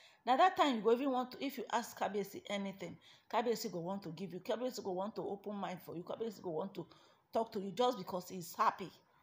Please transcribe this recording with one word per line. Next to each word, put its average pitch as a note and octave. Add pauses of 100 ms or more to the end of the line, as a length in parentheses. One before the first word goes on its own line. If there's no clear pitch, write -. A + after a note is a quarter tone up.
(260)
Na B3
that F#4
time D4
you G#3+
go A3
even C4+
want B3
to, -
if C#4
you G#3+
ask A3+
Kabiyesi G3
anything, G3 (380)
Kabiyesi A3
go F3+
want F#3+
to E3+
give E3+
you, F3+
Kabiyesi A#3+
go G3
want F#3+
to F#3+
open G3+
mind F#3
for D3
you, F3
Kabiyesi A3
go F#3
want F3
to E3 (480)
talk A3+
to G#3+
you F#3+
just B3
because F3+
he's F3+
happy. G3 (320)